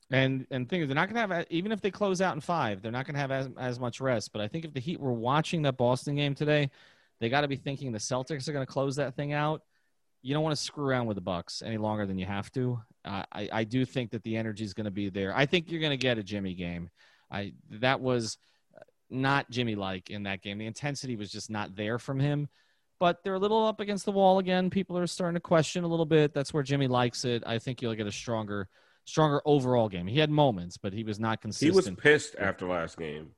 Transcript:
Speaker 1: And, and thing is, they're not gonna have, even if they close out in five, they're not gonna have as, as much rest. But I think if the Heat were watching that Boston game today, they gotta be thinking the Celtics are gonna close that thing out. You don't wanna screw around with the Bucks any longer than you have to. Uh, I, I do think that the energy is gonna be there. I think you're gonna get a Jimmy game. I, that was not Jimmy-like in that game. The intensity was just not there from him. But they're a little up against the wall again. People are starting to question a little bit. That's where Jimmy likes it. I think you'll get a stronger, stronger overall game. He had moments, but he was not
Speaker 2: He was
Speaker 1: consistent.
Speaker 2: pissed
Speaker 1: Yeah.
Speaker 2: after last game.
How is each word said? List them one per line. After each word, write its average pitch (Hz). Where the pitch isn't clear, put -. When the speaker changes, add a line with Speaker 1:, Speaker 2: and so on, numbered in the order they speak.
Speaker 1:
And, 135
and 127
thing 180
is, 143
they're 135
not 175
gonna 214
have, 170
even 180
if 202
they 202
close 190
out 180
in 143
five, 117
they're 113
not 131
gonna 143
have 135
as, 135
as 123
much 123
rest. 127
But 107
I 104
think 165
if 147
the 135
Heat 156
were 131
watching 143
that 135
Boston 127
game 143
today, 147
they 117
gotta 143
be 139
thinking 139
the 107
Celtics 131
are 156
gonna 135
close 139
that 135
thing 147
out. 151
You 131
don't 156
wanna 156
screw -
around 127
with 107
the 95
Bucks 87
any 110
longer 107
than 95
you 92
have 101
to. 123
Uh, 98
I, 101
I 113
do 127
think 123
that 113
the 113
energy 110
is 98
gonna 107
be 101
there. 95
I 135
think 165
you're 160
gonna 147
get 123
a 104
Jimmy 98
game. 87
I, 95
that 117
was 123
not 135
Jimmy-like 101
in 101
that 98
game. 101
The 110
intensity 127
was 101
just 104
not 104
there 107
from 135
him. 147
But 175
they're 190
a 190
little 214
up 214
against 202
the 208
wall 190
again. 185
People 185
are 180
starting 170
to 170
question 175
a 170
little 165
bit. 151
That's 143
where 151
Jimmy 139
likes 123
it. 120
I 117
think 120
you'll 113
get 107
a 101
stronger, 104
stronger 151
overall 127
game. 90
He 127
had 151
moments, 120
but 101
he 110
was 104
not 110
Speaker 2:
He -
was 165
Speaker 1:
consistent. 92
Speaker 2:
pissed -
Speaker 1:
Yeah. 101
Speaker 2:
after 92
last 85
game. 78